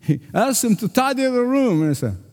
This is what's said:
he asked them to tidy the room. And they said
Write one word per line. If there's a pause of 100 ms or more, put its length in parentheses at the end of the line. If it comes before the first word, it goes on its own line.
he (120)
asked
them
to
tidy
the
room.
And
they
said (160)